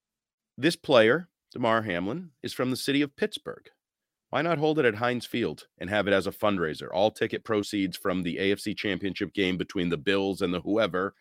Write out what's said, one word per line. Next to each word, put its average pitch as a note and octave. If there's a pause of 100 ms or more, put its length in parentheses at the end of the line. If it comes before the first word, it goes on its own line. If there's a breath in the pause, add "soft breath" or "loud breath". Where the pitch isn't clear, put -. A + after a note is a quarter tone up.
(560)
This D3+
player, C3 (220)
Damar A2+
Hamlin, A2 (120)
is -
from B2+
the B2
city C#3
of C#3+
Pittsburgh. - (600)
Why C#3
not E3
hold D#3
it C#3+
at A2+
Heinz B2
Field G2+ (120)
and F2+
have G#2
it G2+
as F#2+
a F#2+
fundraiser? E2
All G#2
ticket A2
proceeds G2+
from F#2
the D#2+
A G2
F G2+
C G2+
Championship F#2+
game F#2
between F2
the E2+
Bills G2
and F2+
the F2+
whoever G2